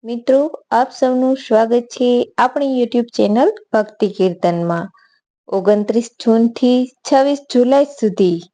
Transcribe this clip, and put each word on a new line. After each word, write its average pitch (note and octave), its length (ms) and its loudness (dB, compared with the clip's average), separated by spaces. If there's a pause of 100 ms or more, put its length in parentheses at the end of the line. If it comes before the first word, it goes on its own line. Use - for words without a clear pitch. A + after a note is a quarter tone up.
મિત્રો, C4 640 -2
આપ B3+ 200 0
સૌનું B3+ 460 0
સ્વાગત A#3 460 0
છે B3 560 -2
આપણી C4 440 -2
YouTube A#3 260 -2
ચેનલ A3+ 440 0 (200)
ભક્તિ G#3 360 -2
કીર્તનમાં. F3 840 -2 (580)
ઓગણત્રીસ G#3 640 -2 (140)
જૂનથી A#3+ 640 2
છવ્વીસ C#4 520 0 (160)
જુલાઈ C4 300 4
સુધી G3 560 -2 (140)